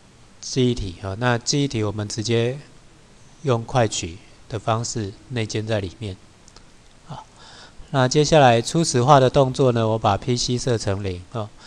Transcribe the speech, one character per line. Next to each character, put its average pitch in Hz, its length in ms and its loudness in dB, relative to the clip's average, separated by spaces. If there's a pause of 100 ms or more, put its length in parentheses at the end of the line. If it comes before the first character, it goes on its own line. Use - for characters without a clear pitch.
(420)
记 123 280 0
忆 120 40 0
体， 92 280 -8
哈， 98 160 -8
那 120 200 0
记 143 260 -2
忆 139 40 -2
体 110 140 -4
我 104 80 -2
们 104 160 -6
直 107 160 -8
接 117 360 0 (840)
用 117 220 0
快 117 240 0
取 87 300 -8 (300)
的 117 100 -8
方 113 260 -2
式 104 280 -6 (180)
内 117 160 -4
建 107 200 -6
在 110 140 -2
里 95 180 -8
面。 98 180 -10 (920)
好， - 180 -16 (680)
那 131 140 2
接 151 160 2
下 147 180 6
来 120 200 6
初 165 240 -2
始 123 180 0
化 143 160 8
的 131 120 6
动 135 220 4
作 127 200 2
呢， 113 160 0
我 110 100 0
把 101 200 2
P 123 180 -2
C 123 220 -2
设 120 180 -2
成 101 260 -4
零， 92 200 -8 (100)
哦， 107 160 -8 (180)